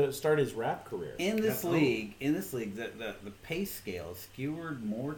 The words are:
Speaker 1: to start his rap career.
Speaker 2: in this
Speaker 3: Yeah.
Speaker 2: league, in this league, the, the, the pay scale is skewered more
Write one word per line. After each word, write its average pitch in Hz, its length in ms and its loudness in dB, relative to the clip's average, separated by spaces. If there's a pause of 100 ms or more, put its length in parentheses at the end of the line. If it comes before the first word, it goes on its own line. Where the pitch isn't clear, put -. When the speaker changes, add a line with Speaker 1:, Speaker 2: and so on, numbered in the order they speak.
Speaker 1:
to 135 80 2
start 151 260 4
his 120 140 4
rap 117 320 -2
career. 85 320 -6
Speaker 2:
in 214 240 2
this 220 240 2
Speaker 3:
Yeah. 175 60 0
Speaker 2:
league, 113 500 4
in 139 120 4
this 190 200 -4
league, 110 220 -2
the, 110 220 -6
the, 110 260 -6
the 104 80 -10
pay 175 340 -4
scale 90 460 -6
is 90 80 -12
skewered 147 640 -6
more 123 320 -2